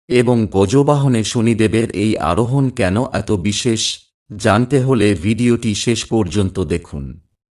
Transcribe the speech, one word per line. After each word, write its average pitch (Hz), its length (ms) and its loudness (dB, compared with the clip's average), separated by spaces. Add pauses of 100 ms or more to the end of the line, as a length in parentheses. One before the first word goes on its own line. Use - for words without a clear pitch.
এবং 117 440 2
গজবাহনে 135 720 2
শনিদেবের 110 680 0
এই 104 260 -2
আরোহণ 120 520 0
কেন 101 360 0
এত 104 260 -4
বিশেষ, 104 680 -2 (380)
জানতে 123 440 2
হলে 113 320 2
ভিডিওটি 110 640 0
শেষ 113 300 -2
পর্যন্ত 98 540 0
দেখুন। 78 600 -6 (320)